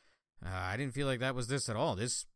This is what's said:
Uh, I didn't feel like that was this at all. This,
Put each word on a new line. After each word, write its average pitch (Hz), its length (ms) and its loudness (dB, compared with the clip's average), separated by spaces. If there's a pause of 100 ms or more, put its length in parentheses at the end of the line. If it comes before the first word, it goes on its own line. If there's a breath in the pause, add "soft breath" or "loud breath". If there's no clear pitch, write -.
(440 soft breath)
Uh, 87 80 -6
I 92 240 0
didn't 131 180 -2
feel 139 120 0
like 127 140 2
that 131 160 2
was 123 100 0
this 131 220 0
at 107 80 0
all. 139 180 2
This, 113 420 -2